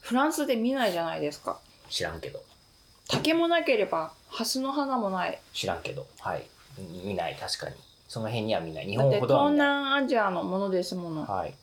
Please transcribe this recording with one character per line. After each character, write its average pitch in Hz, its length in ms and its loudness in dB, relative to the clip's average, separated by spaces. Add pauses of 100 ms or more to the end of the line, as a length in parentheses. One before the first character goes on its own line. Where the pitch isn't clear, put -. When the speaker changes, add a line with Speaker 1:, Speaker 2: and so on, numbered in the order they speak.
Speaker 1:
フ - 140 -2
ラ 269 100 6
ン 311 80 2
ス 311 120 0
で 262 100 2
見 233 180 2
な 254 140 2
い 190 40 4
じ 175 80 -2
ゃ 165 40 0
な 160 140 -4
い 156 40 -4
で 147 100 -2
す - 100 -14
か。 - 180 -6 (300)
Speaker 2:
知 - 140 -2
ら 80 100 -4
ん 80 80 -10
け - 80 -8
ど。 - 120 -12 (680)
Speaker 1:
竹 - 240 2
も 339 140 4
な 339 160 4
け 269 140 4
れ 196 80 4
ば、 160 280 -2 (140)
ハ - 180 -8
ス 262 140 -2
の 269 140 -2
花 277 240 0
も 208 120 0
な 185 180 -2
い。 - 120 -6 (140)
Speaker 2:
知 - 120 -6
ら 92 100 0
ん 82 60 -10
け - 120 -8
ど。 69 140 -10 (120)
は 92 160 -4
い。 - 100 -8 (320)
見 92 380 -8
な 82 140 -2
い、 78 60 -8
確 - 220 -8
か 76 120 -8
に。 69 60 -14 (320)
そ - 120 -10
の 110 80 -4
辺 110 180 -2
に 110 80 2
は 87 80 0
見 82 120 -8
な 76 80 -8
い。 - 40 -8
日 101 120 -2
本 135 80 6 (140)
ほ - 60 2
ど - 100 6
は 285 140 6
見 294 80 4
な 285 80 6
い。 - 20 4
Speaker 1:
だ 285 60 2
っ 285 40 0
て 285 60 -2
東 269 100 -2
南 277 120 2
ア - 20 -4
ジ 262 100 4
ア 202 120 4
の 180 140 -2
も 185 160 -2
の 202 100 0
で 185 140 2
す 180 120 -6
も 175 140 -6
の。 156 160 -4
Speaker 2:
は 92 220 -2
い。 135 140 -10